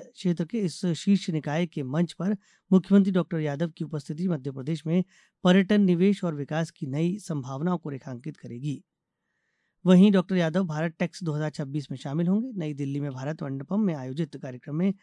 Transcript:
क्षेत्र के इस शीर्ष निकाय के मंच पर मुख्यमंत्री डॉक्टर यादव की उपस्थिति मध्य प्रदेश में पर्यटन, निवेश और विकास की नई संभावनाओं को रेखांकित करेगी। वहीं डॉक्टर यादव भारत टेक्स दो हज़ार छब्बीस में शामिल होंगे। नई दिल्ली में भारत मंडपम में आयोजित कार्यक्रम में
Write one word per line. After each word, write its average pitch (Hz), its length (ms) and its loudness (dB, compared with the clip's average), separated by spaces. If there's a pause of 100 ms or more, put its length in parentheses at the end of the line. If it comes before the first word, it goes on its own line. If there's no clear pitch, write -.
(140)
क्षेत्र 175 320 -2
के 233 140 -4
इस 180 260 -2
शीर्ष 185 440 2
निकाय 156 360 0
के 156 200 -6
मंच 160 280 0
पर 196 220 -2 (360)
मुख्यमंत्री 190 420 6
डॉक्टर 170 260 0
यादव 151 300 -2
की 160 160 -10
उपस्थिति 156 420 -6
मध्य 143 240 -2
प्रदेश 139 360 -6
में 175 160 2 (400)
पर्यटन, 196 380 4
निवेश 190 420 4
और 165 120 -4
विकास 151 360 -4
की - 160 -10
नई 165 320 -2
संभावनाओं 147 580 -4
को 160 120 -12
रेखांकित 135 480 -12
करेगी। 127 460 -8 (1000)
वहीं 185 260 10
डॉक्टर 185 240 2
यादव 175 300 0
भारत 160 340 -4
टेक्स 180 240 -6
दो 156 100 -2
हज़ार 151 180 -2
छब्बीस 143 400 -6
में 131 60 -8
शामिल 151 300 -2
होंगे। 220 280 0
नई 156 180 -6
दिल्ली 139 260 -4
में 143 120 -4
भारत 139 320 -8
मंडपम 139 360 -4
में 190 160 2
आयोजित 139 420 -8
कार्यक्रम 135 380 -12
में 190 280 0